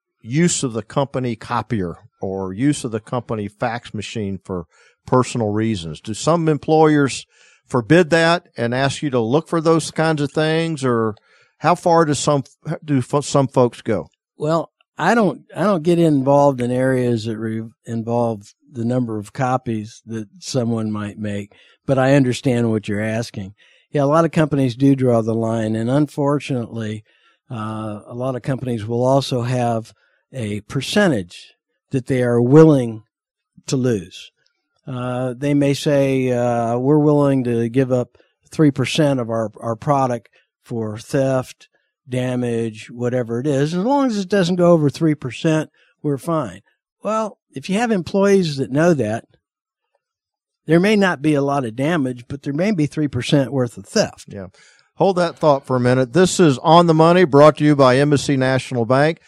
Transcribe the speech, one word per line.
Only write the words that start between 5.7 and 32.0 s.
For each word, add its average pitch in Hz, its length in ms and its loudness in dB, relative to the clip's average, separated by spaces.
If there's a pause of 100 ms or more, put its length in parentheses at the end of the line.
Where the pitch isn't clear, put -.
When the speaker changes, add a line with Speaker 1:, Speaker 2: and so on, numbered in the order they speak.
Speaker 1:
Do 110 140 -10
some 160 340 0
employers 151 800 2 (380)
forbid 143 460 2
that 165 460 2
and 120 180 -4
ask 131 280 -2
you 147 80 -4
to 123 100 0
look 123 260 0
for 170 140 -2
those 160 320 0
kinds 160 280 0
of 143 120 -4
things, 160 520 -2
or 113 300 -2 (440)
how 165 180 2
far 165 300 4
do 147 80 0
some, 143 280 0 (420)
do 147 180 0
fo-, 143 180 -2
some 139 260 0
folks 123 360 0
go? 90 260 -4 (280)
Speaker 2:
Well, 156 360 -4 (320)
I 196 140 2
don't, 196 260 0 (140)
I 151 80 -2
don't 190 180 0
get 170 160 2
involved 143 640 4
in 123 100 -2
areas 127 540 0
that 113 120 -6
re-, 113 320 -6 (160)
involve 117 720 -4 (160)
the 120 140 -8
number 120 340 -2
of 101 140 -12
copies 120 760 -4
that 110 220 -10 (100)
someone 113 540 -4
might 104 260 -8
make, 104 340 -8 (340)
but 131 120 2
I 131 160 4
understand 120 560 2
what 110 160 -2
you're 104 160 -4
asking. 110 520 -6 (360)
Yeah, 143 140 0
a - 20 2
lot 160 180 2
of 160 60 -2
companies 139 460 0
do 139 180 4
draw 123 260 2
the 110 140 -2
line, 113 400 -2
and 113 160 -2
unfortunately, 127 1120 -4 (480)
uh, 110 560 -8
a - 80 -18
lot 123 220 -6
of 120 60 -10
companies 123 440 -6
will 117 180 -2
also 131 380 2
have 120 500 -2 (400)
a 104 300 -8
percentage 135 920 -2 (380)
that 127 160 -4